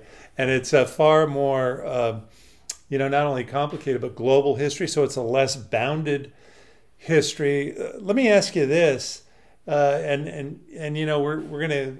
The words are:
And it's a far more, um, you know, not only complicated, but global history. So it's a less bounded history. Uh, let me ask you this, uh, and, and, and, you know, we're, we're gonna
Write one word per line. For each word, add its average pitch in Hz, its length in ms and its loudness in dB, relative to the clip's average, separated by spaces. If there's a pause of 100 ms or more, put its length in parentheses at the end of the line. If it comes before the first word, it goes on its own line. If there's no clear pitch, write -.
(380)
And 131 120 0
it's 131 240 0
a 131 120 6
far 156 420 4
more, 139 580 0
um, 117 380 -2 (680)
you 139 80 -2
know, 139 100 0
not 143 200 2
only 127 160 -2
complicated, 139 580 -4
but 123 140 -8
global 135 400 4
history. 143 320 -4
So 147 160 0
it's 131 120 -2
a 131 60 -4
less 131 340 0
bounded 139 800 -4 (640)
history. 143 800 0
Uh, - 220 -8
let 196 160 -2
me 262 120 4
ask 202 280 4
you 151 100 4
this, 147 580 2 (420)
uh, 147 380 2
and, 147 240 -2
and, 147 320 -10 (160)
and, 151 220 -6
you 156 80 -2
know, 151 160 0
we're, 151 180 -2
we're 156 220 -8
gonna 139 380 -2